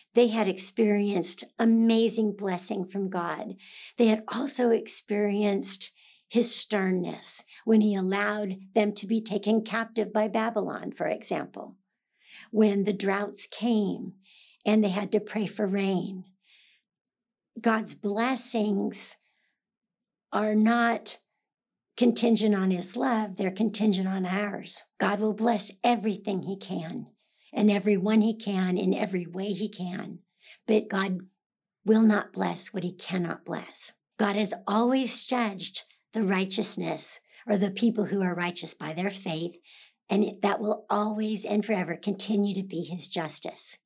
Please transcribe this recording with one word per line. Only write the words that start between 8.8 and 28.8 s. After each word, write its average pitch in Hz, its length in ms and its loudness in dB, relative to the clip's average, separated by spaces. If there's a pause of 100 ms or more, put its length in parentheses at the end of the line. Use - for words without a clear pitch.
to 208 120 -8
be 226 140 2
taken 214 420 0
captive 226 500 -4
by 214 160 2
Babylon, 220 640 -2
for - 160 -4
example, - 680 -6 (760)
when 208 340 4
the 208 80 0
droughts 196 540 -2
came 214 680 -2 (520)
and 214 200 6
they 196 60 2
had 190 220 -2
to 208 80 4
pray 208 260 -4
for 208 200 -4
rain. 190 580 -2 (1400)
God's 220 340 0
blessings 214 1200 -2 (1160)
are 214 220 2
not 233 640 2 (760)
contingent 226 580 4
on 190 160 2
his 180 260 -2
love, 220 400 -2
they're 190 140 -2
contingent 196 580 2
on 190 160 -2
ours. 190 600 -4 (140)
God 196 220 0
will 214 140 0
bless 220 380 0 (100)
everything 202 640 0
he 196 120 -6
can 170 520 -8 (440)
and 208 180 6
everyone 202 520 4
he 220 120 2
can 185 440 -2
in 185 160 2